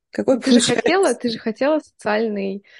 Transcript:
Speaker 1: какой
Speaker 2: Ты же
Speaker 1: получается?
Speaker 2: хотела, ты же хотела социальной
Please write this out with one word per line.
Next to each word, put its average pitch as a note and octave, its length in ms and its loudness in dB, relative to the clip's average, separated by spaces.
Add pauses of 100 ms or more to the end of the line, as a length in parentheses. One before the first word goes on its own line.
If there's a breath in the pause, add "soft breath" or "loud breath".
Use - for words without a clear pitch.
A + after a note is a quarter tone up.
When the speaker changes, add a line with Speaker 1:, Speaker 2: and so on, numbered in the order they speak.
(120)
Speaker 1:
какой A#3 300 0
Speaker 2:
Ты C4 100 0
же B3 60 8
Speaker 1:
получается? A#3+ 260 2
Speaker 2:
хотела, F4 320 2
ты - 140 -6
же A3+ 100 -6
хотела C4+ 400 -2
социальной G#3 840 -4 (160 soft breath)